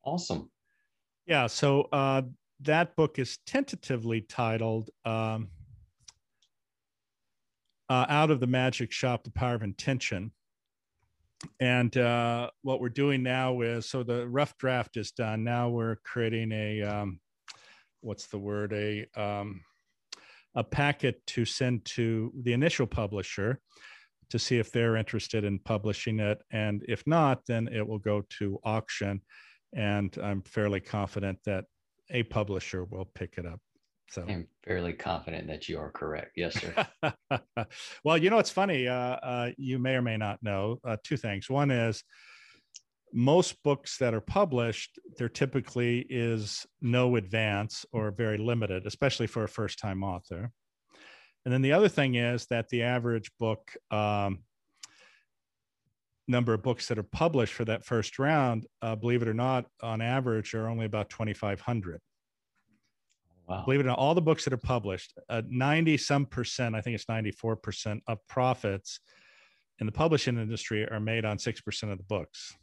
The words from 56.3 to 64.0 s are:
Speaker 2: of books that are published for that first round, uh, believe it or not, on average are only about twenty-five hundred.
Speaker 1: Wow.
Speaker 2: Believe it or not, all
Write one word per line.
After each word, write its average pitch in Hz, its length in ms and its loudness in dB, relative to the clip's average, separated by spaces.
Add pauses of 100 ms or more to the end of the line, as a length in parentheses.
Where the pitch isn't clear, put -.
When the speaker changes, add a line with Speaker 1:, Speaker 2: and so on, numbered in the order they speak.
Speaker 2:
of 104 80 0
books - 280 -2
that 110 80 -2
are 104 60 -6
published 147 500 2
for 117 120 -4
that 107 200 -2
first 113 340 -2
round, 135 460 2 (160)
uh, 113 140 -4
believe 120 260 0
it 113 60 0
or 110 60 0
not, 123 320 0 (160)
on 113 200 -4
average 120 520 0
are 110 140 -4
only 113 180 -2
about 104 240 -2
twenty-five 104 520 -4
hundred. 107 400 -4 (1500)
Speaker 1:
Wow. 92 160 -4
Speaker 2:
Believe 139 160 4
it 139 40 2
or 127 60 2
not, 123 100 2
all 151 160 4